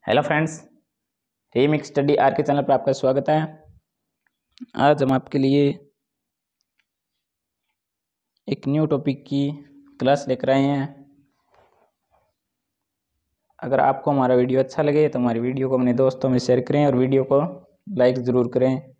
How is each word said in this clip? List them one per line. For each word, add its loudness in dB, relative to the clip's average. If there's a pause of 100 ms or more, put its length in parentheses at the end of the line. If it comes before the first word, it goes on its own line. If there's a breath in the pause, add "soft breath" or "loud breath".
हेलो 2
फ्रेंड्स, -2 (1000)
रीमिक्स 0
स्टडी 0
आर 2
के -2
चैनल -2
पर 0
आपका 0
स्वागत -2
है। 2 (1400)
आज 2
हम 0
आपके -2
लिए 2 (2750)
एक -6
न्यू 0
टॉपिक -4
की -4 (580)
क्लास 2
लेकर -2
आए 2
हैं। -2 (2750)
अगर -2
आपको 0
हमारा 2
वीडियो 2
अच्छा -4
लगे 2
तो -4
हमारी -2
वीडियो -4
को 0
अपने 2
दोस्तों 0
में 2
शेयर 2
करें 0
और 2
वीडियो 2
को 2 (540)
लाइक 2
ज़रूर 0
करें। 0 (200)